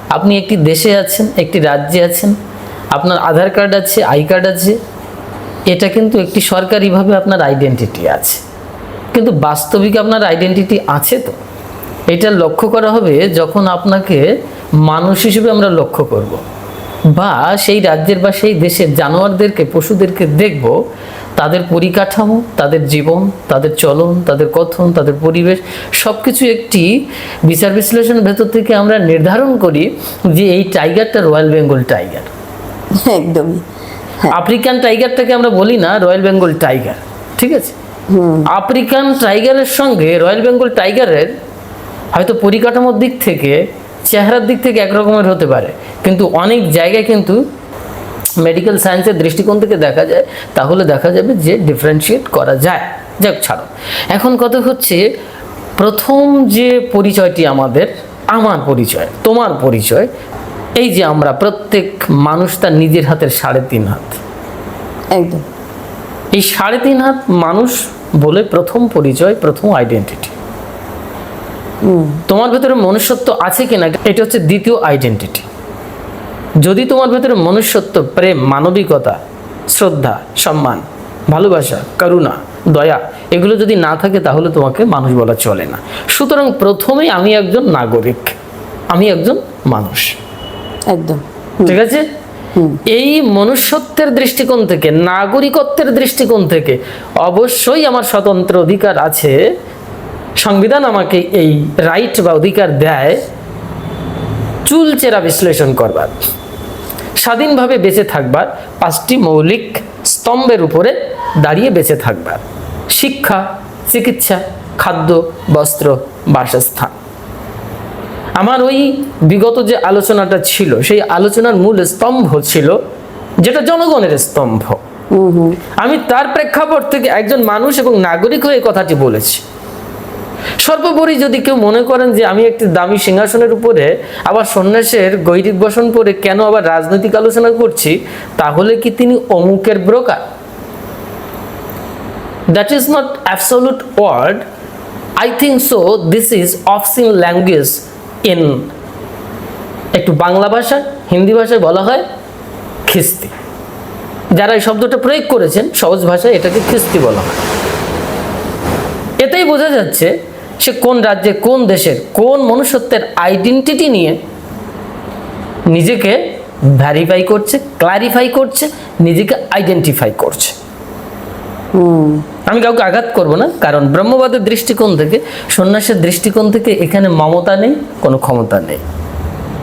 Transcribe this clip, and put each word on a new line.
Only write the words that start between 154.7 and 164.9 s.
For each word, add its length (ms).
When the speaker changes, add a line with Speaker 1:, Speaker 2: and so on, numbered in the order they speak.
Speaker 1:
প্রয়োগ 320
করেছেন 460
সহজ 320
ভাষায় 280
এটাকে 260
খিস্তি 280
বলা 220
হয়। 400
এতেই 180
বোঝা 240
যাচ্ছে 640
সে 120
কোন 280
রাজ্যে, 320
কোন 340
দেশের, 300
কোন 280
মনুষ্যত্বের 720
আইডেন্টিটি 720
নিয়ে 300